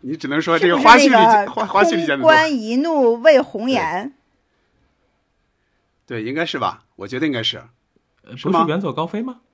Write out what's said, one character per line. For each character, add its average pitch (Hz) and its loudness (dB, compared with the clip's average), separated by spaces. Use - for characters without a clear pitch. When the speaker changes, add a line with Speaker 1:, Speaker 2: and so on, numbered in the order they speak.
Speaker 1:
你 139 -8
只 147 -10
能 147 -2
说 165 0
这 175 2
个 175 2
花 247 6
絮 285 6
里， - -
Speaker 2:
是 277 4
不 247 4
是 220 6
那 214 4
个 - -12
Speaker 1:
花， 214 -6
花 294 0
絮 330 2
里 339 -2
讲 277 -2
的 262 -4
多。 320 6
Speaker 2:
通 311 6
关 311 0
一 226 -4
怒 277 0
为 294 6
红 233 -8
颜？ 196 -6
Speaker 1:
对。 117 -10
对， - -10
应 123 -8
该 165 -4
是 156 -8
吧？ 98 -6
我 98 -14
觉 120 -10
得 156 -4
应 147 -4
该 117 -6
是。 107 -8
Speaker 3:
呃， 127 -20
Speaker 1:
是 - -12
吗？ 170 0
Speaker 3:
不 165 0
是 147 -4
远 165 -4
走 170 -6
高 156 -6
飞 208 -10
吗？ 254 -14